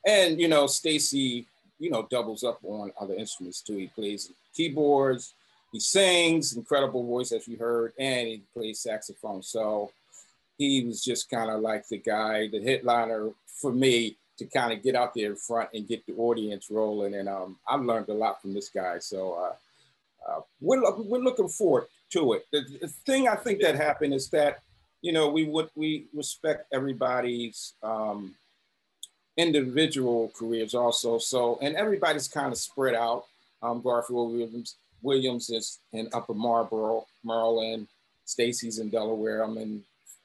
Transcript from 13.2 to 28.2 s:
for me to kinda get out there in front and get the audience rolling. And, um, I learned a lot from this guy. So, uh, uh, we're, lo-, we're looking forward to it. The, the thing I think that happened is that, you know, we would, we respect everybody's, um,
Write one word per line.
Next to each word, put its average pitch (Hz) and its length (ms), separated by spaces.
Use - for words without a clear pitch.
for - 260
me 120 440
to 110 80
kinda 120 300
get 120 180
out 123 200
there 104 160
in 104 60
front 113 380
and 107 140
get 110 180
the 92 100
audience 110 540
rolling. 104 440
And, 98 140
um, 95 380
I 117 100
learned 117 320
a 107 60
lot 107 260
from 98 140
this 101 160
guy. 90 300
So, 95 340
uh, 87 220
uh, - 100
we're, 254 180
lo-, 220 260
we're 240 120
looking 247 300
forward 156 400
to 147 240
it. - 180
The, 147 100
the 160 80
thing 262 400
I 214 80
think 202 240
that 165 140
happened 147 400
is 135 160
that, 147 320
you 170 100
know, 156 160
we 156 160
would, 151 300
we 156 400
respect 147 580
everybody's, 123 1120
um, 107 540